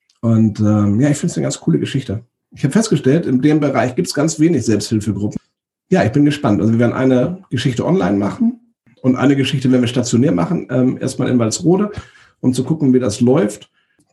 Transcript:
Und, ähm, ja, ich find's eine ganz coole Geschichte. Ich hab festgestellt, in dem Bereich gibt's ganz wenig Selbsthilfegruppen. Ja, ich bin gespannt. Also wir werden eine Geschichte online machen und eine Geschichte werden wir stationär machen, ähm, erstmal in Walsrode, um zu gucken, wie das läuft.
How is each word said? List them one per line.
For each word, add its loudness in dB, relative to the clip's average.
Und, 2
ähm, 2
ja, 2
ich 0
find's -4
eine -2
ganz -4
coole 0
Geschichte. -6
Ich -8
hab 0
festgestellt, 0
in 0
dem 4
Bereich 0
gibt's -4
ganz -2
wenig 2
Selbsthilfegruppen. -2
Ja, 2
ich -2
bin 2
gespannt. 0
Also 2
wir 2
werden 2
eine 0
Geschichte -2
online 0
machen -4
und 0
eine 2
Geschichte 0
werden 4
wir 0
stationär 0
machen, -2
ähm, 0
erstmal -4
in 2
Walsrode, 0
um 0
zu -2
gucken, 2
wie 4
das -4
läuft. 0